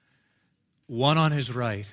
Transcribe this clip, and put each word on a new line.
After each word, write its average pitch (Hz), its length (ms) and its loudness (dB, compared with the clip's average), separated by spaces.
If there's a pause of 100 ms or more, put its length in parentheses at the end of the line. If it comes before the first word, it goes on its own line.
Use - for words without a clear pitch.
(880)
one 135 320 2
on 156 140 4
his 127 220 -4
right 107 380 -4